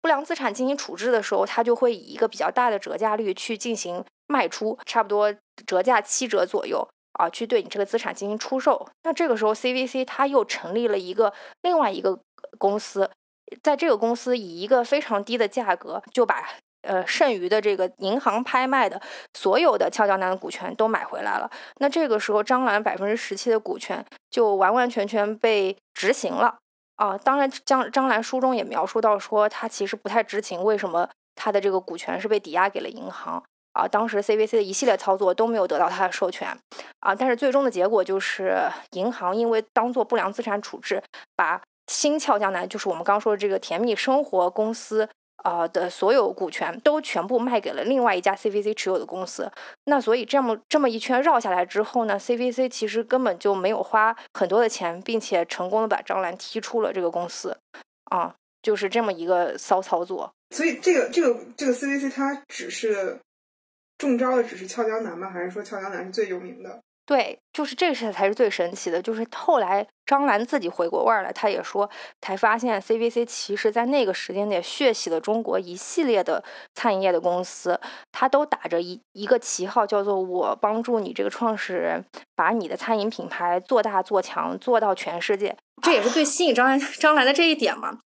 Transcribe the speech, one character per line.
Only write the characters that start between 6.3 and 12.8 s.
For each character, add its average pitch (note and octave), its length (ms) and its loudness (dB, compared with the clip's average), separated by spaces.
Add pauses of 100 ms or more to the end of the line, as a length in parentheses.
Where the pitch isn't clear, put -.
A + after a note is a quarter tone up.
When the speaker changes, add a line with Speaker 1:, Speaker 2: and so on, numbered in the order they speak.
Speaker 1:
左 - 180 -4
右 - 240 -2 (260)
啊， E3+ 140 2
去 - 160 -6
对 A3+ 160 2
你 F3 80 -10
这 - 80 -8
个 G3+ 80 0
资 A3+ 140 -2
产 - 160 -4
进 G3+ 140 -8
行 G#3+ 100 -4
出 C4 220 -4
售。 C4 260 2 (160)
那 D#4+ 100 -2
这 D4 140 0
个 A#3+ 100 2
时 G#3+ 80 0
候 G#3+ 80 4
C B3+ 220 -2
V C4 100 0
C B3+ 200 -4
它 C#4 240 0
又 C4 160 4
成 - 280 -8
立 A#3 140 0
了 G3+ 100 2
一 F3+ 160 -6
个， G3+ 200 4 (300)
另 F4 140 2
外 C4 140 4
一 G3 100 -6
个 F#3+ 200 0 (360)
公 G3+ 220 0
司， G3 320 -2 (540)